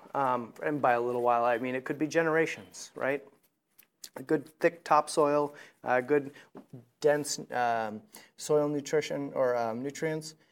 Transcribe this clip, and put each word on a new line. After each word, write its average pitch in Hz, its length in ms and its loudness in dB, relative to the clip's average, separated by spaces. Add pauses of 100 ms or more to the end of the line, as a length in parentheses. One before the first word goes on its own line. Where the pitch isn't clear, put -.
(140)
Um, 123 380 0 (100)
and 147 200 -2
by 127 100 4
a 120 80 4
little 120 220 -2
while, 120 240 4
I 120 100 4
mean 127 180 -2
it 131 120 -6
could 147 120 -4
be 151 80 0
generations, 160 880 0
right? 139 300 -4 (1000)
Good 143 260 -2 (120)
thick 170 240 0
topsoil, 147 680 2 (300)
uh, 123 160 2
good 139 320 0 (680)
dense, 147 380 2 (140)
um, 113 500 -2 (340)
soil 151 320 2
nutrition 147 640 -2
or, 123 220 2
um, 117 260 -2
nutrients. 156 520 -6 (180)